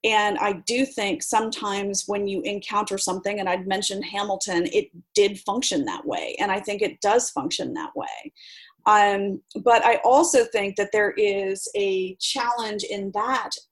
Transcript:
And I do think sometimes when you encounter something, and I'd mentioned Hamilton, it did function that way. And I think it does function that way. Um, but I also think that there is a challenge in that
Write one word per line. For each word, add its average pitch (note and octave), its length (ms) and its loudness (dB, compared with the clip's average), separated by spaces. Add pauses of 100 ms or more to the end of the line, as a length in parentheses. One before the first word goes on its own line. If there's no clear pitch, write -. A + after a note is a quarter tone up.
And G#3 340 2
I G3+ 140 0
do A#3+ 340 -2
think G3+ 380 -4
sometimes G3+ 800 -2
when G3+ 220 -2
you G3 140 -4
encounter G3+ 560 -4
something, F#3+ 420 -4
and F#3+ 80 -2
I'd F#3 180 -2
mentioned G3 380 -2
Hamilton, F#3+ 680 -2
it - 180 0 (240)
did G3+ 260 4
function G3+ 460 -2
that F#2 200 -6
way. - 320 -6
And G#3 140 0
I G3+ 80 -2
think G3+ 220 -4
it - 180 -4
does A3 300 2
function C#3 440 -4
that - 220 -8
way. A1+ 360 -10 (540)
Um, G3+ 560 4 (220)
but - 200 6
I A#3 200 6
also C4+ 400 6
think G3 320 -4
that G3+ 160 -2
there G#3 200 4
is G3 600 0
a F#3+ 460 0
challenge A#3 640 -2
in G3 300 -6
that B3 360 -2 (220)